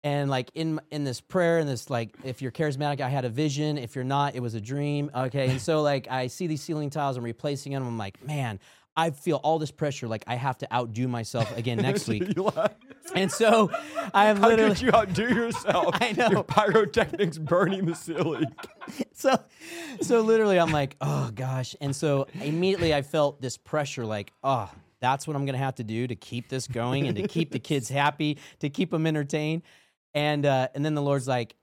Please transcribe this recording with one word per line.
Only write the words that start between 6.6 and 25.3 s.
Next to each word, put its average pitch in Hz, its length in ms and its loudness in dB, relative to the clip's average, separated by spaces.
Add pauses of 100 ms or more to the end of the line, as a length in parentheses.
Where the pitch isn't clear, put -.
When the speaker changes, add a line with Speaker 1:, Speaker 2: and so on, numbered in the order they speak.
Speaker 1:
ceiling 151 300 -4
tiles, 143 260 -2
I'm 120 60 -6
replacing 139 500 -6
them. 135 140 -4
I'm 117 100 -4
like, 101 260 -8
"Man, 135 360 -4 (360)
I 165 140 0
feel 151 280 -2
all 156 200 0
this 151 140 -4
pressure, 143 360 -4
like, 110 200 -4
I 123 80 -4
have 127 240 -2
to - 120 -8
outdo 120 360 -2
myself 113 500 -2
again 117 200 -2
Speaker 2:
<laughs> - 40 0
Speaker 1:
next - 260 0
week." 180 280 -2
Speaker 2:
You 185 80 -2
laugh. 160 320 -2 (400)
Speaker 1:
And 185 160 0
so, 220 400 4 (420)
I 202 140 6
am 214 100 4
Speaker 2:
How 220 120 8
Speaker 1:
literally 220 260 6
Speaker 2:
could - 80 -4
you 254 80 4
outdo 214 420 2
yourself? 190 640 0
Speaker 1:
<laughs> - 20 0
I 233 120 2
know. 226 180 2
Speaker 2:
Your 196 140 4
pyrotechnic's 208 960 2
burning 180 480 2
the 165 80 -2
ceiling. 165 540 -2
Speaker 1:
<laughs> - 60 -16 (640)
So, 262 180 4 (680)
so 233 200 4
literally, 220 380 6
I'm 160 120 4
like, 143 300 0
"Oh, 139 320 0
gosh." 131 480 -4
And 139 140 -2
so, 143 320 0 (140)
immediately, 170 520 2
I 143 80 2
felt 143 400 0
this 123 160 -6
pressure, 139 480 -4
like, 107 280 -4 (100)
"Oh, 123 260 0 (300)
that's 127 280 0
what 151 80 -4